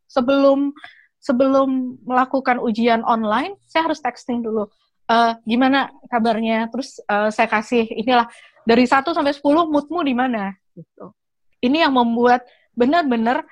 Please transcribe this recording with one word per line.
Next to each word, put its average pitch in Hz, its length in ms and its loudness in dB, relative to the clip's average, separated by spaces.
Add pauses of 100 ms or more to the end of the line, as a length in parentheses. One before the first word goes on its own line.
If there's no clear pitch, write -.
Sebelum, 277 640 2 (480)
sebelum 262 880 0
melakukan 262 560 0
ujian 226 400 0
online, 226 640 -2
saya 330 240 -2
harus 302 160 -4
texting 240 400 -6
dulu. 214 240 -4 (400)
"Eh, 233 240 2 (100)
gimana 262 460 0 (180)
kabarnya?" 226 600 -2
Terus, 240 320 -12
eh, 208 320 -2
saya 220 160 0
kasih 226 400 -2
inilah, 233 400 0 (320)
"Dari 233 240 4
satu 277 320 2
sampai 294 160 0
sepuluh, 294 320 2
moodmu 302 400 -4
di 269 80 -2
mana?" 233 400 -4 (180)
Gitu. - 380 -20 (560)
Ini 302 240 2
yang 262 80 2
membuat 240 480 2 (320)
benar-benar 254 640 0 (100)